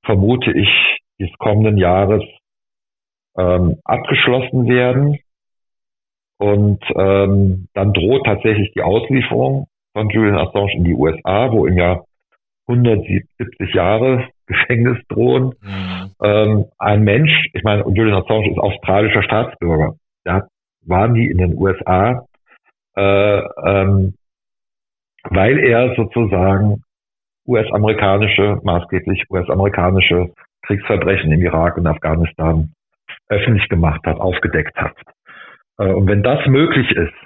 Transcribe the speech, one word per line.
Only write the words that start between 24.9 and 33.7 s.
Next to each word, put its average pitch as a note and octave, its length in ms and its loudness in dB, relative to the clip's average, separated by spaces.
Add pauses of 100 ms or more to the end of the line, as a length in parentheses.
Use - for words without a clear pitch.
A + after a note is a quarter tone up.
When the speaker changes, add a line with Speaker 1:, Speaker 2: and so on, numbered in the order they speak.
Speaker 1:
weil G2+ 340 2
er B2 360 2
sozusagen G2+ 880 0 (640)
U-S-amerikanische, G#2 1160 0
maßgeblich F2+ 680 -4
U-S-amerikanische F2+ 1040 0 (300)
Kriegsverbrechen F#2+ 720 -2
im E2+ 100 2
Irak E2 340 0
und F2 100 -2
Afghanistan D#2+ 840 -2 (560)
öffentlich G#2+ 400 0
gemacht E2 360 0